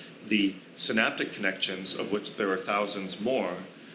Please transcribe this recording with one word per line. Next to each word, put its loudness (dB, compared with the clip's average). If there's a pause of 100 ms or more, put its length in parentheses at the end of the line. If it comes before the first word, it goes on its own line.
(260)
The 4 (220)
synaptic 4
connections, -2
of -4
which -2
there 2
are 2
thousands -2
more, 0 (420)